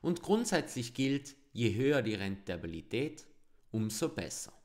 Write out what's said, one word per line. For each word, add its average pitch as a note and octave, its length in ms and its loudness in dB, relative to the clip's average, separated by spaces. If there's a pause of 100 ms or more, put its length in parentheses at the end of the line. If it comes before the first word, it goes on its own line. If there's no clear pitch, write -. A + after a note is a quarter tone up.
Und E3+ 200 0
grundsätzlich E3 720 0
gilt, C#3 420 0 (160)
je A2 240 2
höher C3+ 260 4
die G#2+ 140 0
Rentabilität, F#2+ 1120 -4 (440)
umso A2 360 0
besser. - 460 -6 (120)